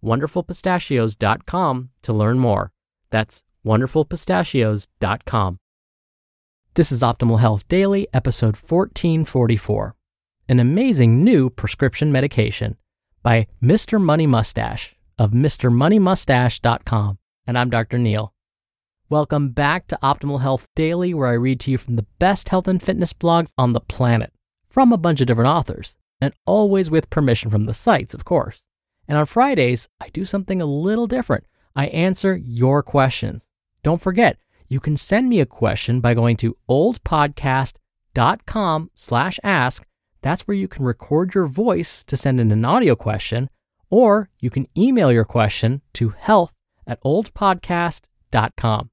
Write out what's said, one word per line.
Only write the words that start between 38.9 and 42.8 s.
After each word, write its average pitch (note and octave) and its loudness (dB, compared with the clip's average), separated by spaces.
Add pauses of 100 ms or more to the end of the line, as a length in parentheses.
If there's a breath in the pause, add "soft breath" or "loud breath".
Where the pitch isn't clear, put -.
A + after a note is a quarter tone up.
slash C#3+ -4
ask. D3 -2 (360)
That's D#3+ -4
where G3+ -2
you F#3+ -4
can C#3+ -6
record D3+ -2
your F#3 2
voice E3+ -2
to - -6
send C3 0
in A2+ 2
an G#2+ 2
audio D#3+ 2